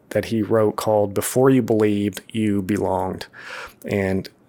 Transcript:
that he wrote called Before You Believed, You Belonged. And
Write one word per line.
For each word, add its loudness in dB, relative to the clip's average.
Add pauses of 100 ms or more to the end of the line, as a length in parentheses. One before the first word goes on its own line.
that -2
he -2
wrote 2
called 0
Before 2
You 4
Believed, 0 (120)
You 0
Belonged. -2 (580)
And -2 (220)